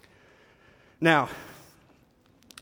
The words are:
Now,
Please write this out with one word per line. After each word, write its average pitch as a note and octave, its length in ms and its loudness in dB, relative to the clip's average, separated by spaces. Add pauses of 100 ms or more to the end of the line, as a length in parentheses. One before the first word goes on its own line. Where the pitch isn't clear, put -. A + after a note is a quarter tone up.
(1040)
Now, D#3 260 4 (1300)